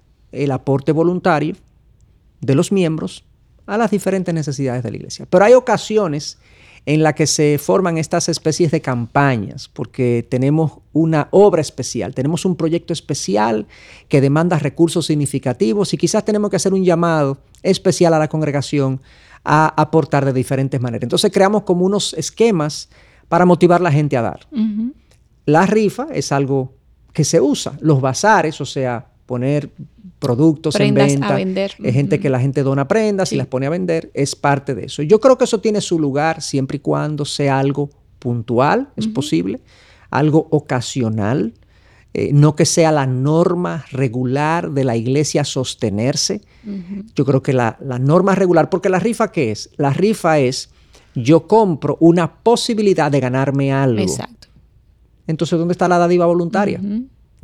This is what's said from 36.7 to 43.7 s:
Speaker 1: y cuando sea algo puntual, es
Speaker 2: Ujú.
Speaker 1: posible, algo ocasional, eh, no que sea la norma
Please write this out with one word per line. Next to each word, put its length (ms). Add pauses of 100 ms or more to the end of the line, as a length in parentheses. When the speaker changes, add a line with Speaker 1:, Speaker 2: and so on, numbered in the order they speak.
Speaker 1:
y 20
cuando 460
sea 320
algo 320 (300)
puntual, 800
es 80
Speaker 2:
Ujú. 100
Speaker 1:
posible, 460 (500)
algo 400
ocasional, 1040 (600)
eh, 200
no 220
que 100
sea 260
la 160
norma 840